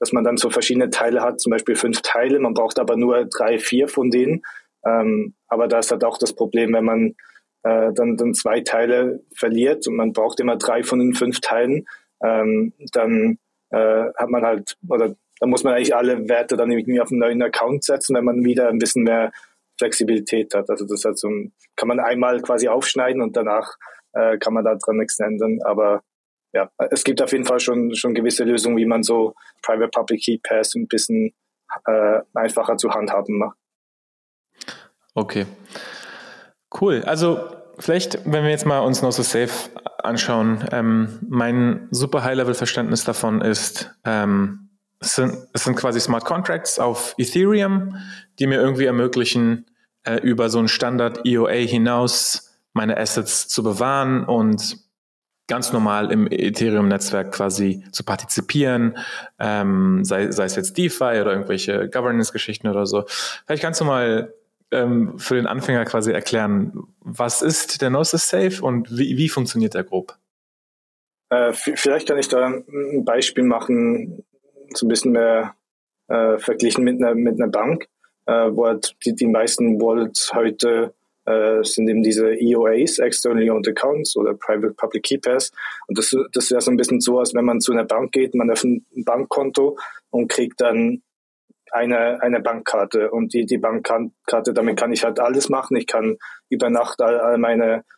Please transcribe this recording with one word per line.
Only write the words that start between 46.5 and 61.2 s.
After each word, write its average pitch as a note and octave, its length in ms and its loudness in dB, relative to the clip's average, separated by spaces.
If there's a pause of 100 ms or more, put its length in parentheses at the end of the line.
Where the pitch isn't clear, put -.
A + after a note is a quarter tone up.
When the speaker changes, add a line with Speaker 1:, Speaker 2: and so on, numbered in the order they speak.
Speaker 2:
auf - 400 -2
Ethereum, G3 760 2 (420)
die - 80 0
mir C3+ 140 2
irgendwie C3 240 2
ermöglichen, A#2+ 840 0 (380)
äh, A#2 160 -2
über A#2 300 2
so A2+ 80 0
einen A2+ 100 2
Standard A#2+ 560 -2
E B2 140 2
O A2+ 80 4
A - 60 2
hinaus A#2+ 1080 0 (120)
meine G#2+ 240 -2
Assets - 520 -2
zu - 160 -2
bewahren C3 600 0
und A2 520 0 (720)
ganz B2 240 -4
normal G#2 400 0
im G#2+ 180 4
Ethereum-Netzwerk G2+ 1040 0
quasi F#2+ 580 -2
zu - 140 -8
partizipieren, A#2 920 -2 (420)
ähm, G2 640 2
sei, G2 260 -2
sei G2+ 140 0
es F#2+ 100 -4
jetzt F#2+ 240 -6
DeFi B2+ 420 0